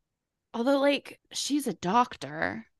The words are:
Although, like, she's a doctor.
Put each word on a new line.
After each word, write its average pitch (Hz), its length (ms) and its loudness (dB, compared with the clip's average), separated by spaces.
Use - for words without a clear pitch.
Although, 269 280 2
like, 285 400 0
she's - 340 -2
a 208 80 -2
doctor. 185 920 -2